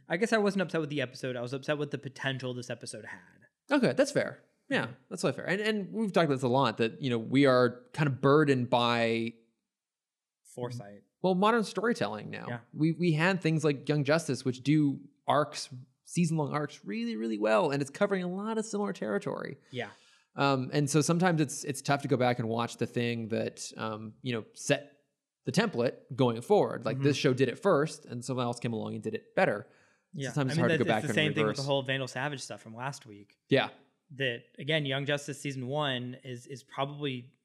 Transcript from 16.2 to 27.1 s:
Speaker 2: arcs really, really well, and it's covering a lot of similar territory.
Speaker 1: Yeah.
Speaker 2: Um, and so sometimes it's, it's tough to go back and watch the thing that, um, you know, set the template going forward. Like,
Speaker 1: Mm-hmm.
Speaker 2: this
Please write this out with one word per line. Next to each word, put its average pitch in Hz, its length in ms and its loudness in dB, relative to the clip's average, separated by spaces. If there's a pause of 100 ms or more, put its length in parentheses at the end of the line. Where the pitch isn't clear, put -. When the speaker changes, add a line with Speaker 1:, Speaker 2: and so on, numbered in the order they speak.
Speaker 2:
arcs 147 320 -4
really, 220 320 -6
really 220 220 -4
well, 208 320 4
and 139 100 0
it's 143 100 -4
covering 196 320 0
a 180 60 -4
lot 208 300 -4
of 214 80 -2
similar 202 260 -4
territory. 196 640 -6 (140)
Speaker 1:
Yeah. 117 180 -8 (480)
Speaker 2:
Um, 139 360 2
and 147 160 2
so 151 120 2
sometimes 170 400 2
it's, - 240 -4
it's 147 180 -6
tough 143 200 0
to 135 60 -6
go 135 80 2
back 123 220 2
and 113 100 -4
watch 117 300 -4
the 117 80 0
thing 117 420 -4
that, 110 480 -4
um, 110 360 -8 (100)
you 127 120 -4
know, 107 100 -4 (100)
set - 380 -2 (520)
the 131 80 -2
template 139 420 2 (200)
going 117 280 2
forward. 160 420 2
Like, 127 120 -2
Speaker 1:
Mm-hmm. 135 80 -2
Speaker 2:
this 143 120 4